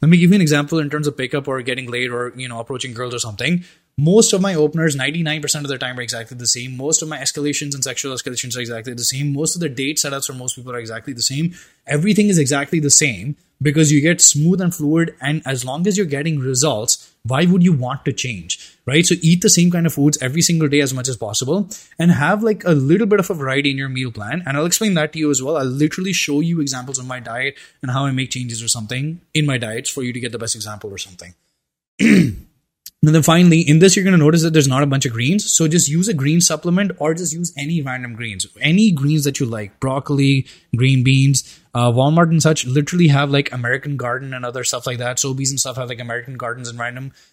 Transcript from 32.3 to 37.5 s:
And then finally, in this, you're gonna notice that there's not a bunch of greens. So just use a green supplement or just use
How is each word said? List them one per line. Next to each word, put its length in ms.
And 100
then 80
finally, 380
in 180
this, 180
you're 100
gonna 120
notice 240
that 120
there's 140
not 140
a 60
bunch 180
of 80
greens. 400
So 140
just 200
use 200
a 60
green 280
supplement 560
or 160
just 200
use 220